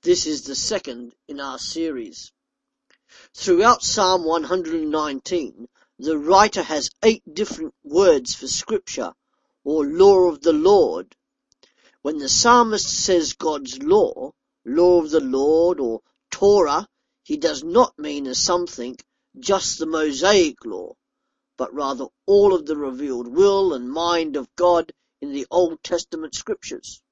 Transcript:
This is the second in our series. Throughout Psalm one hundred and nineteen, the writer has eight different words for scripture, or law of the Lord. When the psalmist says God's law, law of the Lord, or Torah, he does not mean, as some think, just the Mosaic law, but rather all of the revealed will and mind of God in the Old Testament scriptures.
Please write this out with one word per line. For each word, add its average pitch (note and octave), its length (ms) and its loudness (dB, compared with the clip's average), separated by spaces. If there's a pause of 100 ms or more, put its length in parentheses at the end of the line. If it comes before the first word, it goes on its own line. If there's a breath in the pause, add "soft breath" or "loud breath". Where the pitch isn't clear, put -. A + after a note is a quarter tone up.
This E3+ 240 0
is C#3+ 160 -6
the C#3 100 -12
second B2 600 -8 (120)
in C#3+ 120 -14
our C3+ 180 -12
series. C#3+ 720 -10 (1040 soft breath)
Throughout G3 460 2
Psalm F#3 420 0
one D#3+ 200 -2
hundred E3 320 -4
and D#3 160 -4
nineteen, D3 760 -6 (300)
the D3+ 220 -4
writer F#3+ 420 4
has D#3 300 -6 (120)
eight A3+ 200 2 (100)
different E3+ 400 -8 (100)
words D3+ 520 2
for - 100 -16
scripture, - 680 -8 (500)
or D3 240 -2
law F#3 420 6
of D3 120 -8
the E3 120 2
Lord. D3+ 600 2 (880)
When C4+ 160 -6
the G3 100 -8
psalmist A#3 580 4
says E3+ 460 0
God's C#3 480 -8
law, D3+ 520 0 (320)
law E3+ 360 4
of D3+ 80 -6
the D#3 100 2
Lord, D3 600 2
or A2+ 220 -4 (280)
Torah, G3 580 2 (360)
he - 140 -6
does D3 260 -4
not - 340 0
mean, D3 300 -10
as B2+ 100 -6
some F3 300 -2
think, B2 360 -12 (360)
just F#3 400 -2
the D#3+ 80 -4
Mosaic D#3 760 0
law, F#2+ 300 -12 (640)
but B2+ 160 -8
rather C3+ 320 -6 (200)
all G3 300 6
of D#3 100 -4
the D3+ 100 -4
revealed C3 520 -8
will F#3+ 460 2
and B2 160 -8
mind E3 460 -2
of C3+ 200 -6
God F3 360 2 (300)
in C#3+ 120 -10
the C#3 180 -8
Old E3 320 0
Testament E3 500 -8
scriptures. - 680 -12 (100)